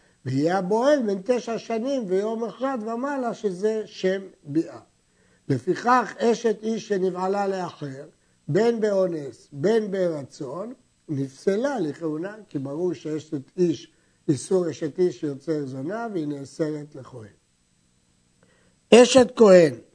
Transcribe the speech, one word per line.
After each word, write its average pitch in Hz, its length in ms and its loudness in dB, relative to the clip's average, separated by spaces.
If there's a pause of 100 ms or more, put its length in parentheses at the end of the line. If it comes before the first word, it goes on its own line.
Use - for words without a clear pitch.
(260)
ויהיה 143 320 0
הבועל 226 440 2
בן 196 240 -2
תשע 233 320 -2
שנים 240 500 -4
ויום 214 360 -2
אחד 247 380 -6
ומעלה, 240 520 -4
שזה 214 520 -2
שם 190 360 -2 (220)
ביאה. 151 360 -4 (720)
לפיכך, 185 680 0
אשת 220 460 0
איש 220 240 -4
שנבעלה 190 600 -2
לאחר, 151 580 -8 (420)
בין 220 320 2
באונס, 185 720 -2
בין 202 400 0
ברצון, 170 840 -6 (360)
נפסלה 196 720 -2
לכהונה, 160 560 -6 (140)
כי 151 100 -8
ברור 151 340 -4
שאשת 151 640 -10
איש, 175 340 -2 (360)
איסור 175 420 0
אשת 165 300 -6
איש 170 240 0
יוצר 147 420 -4
זונה, 156 480 -8
והיא 156 140 -4
נאסרת 147 680 -8
לכהן. 120 380 -18 (1600)
אשת 247 420 8
כהן 180 380 8 (220)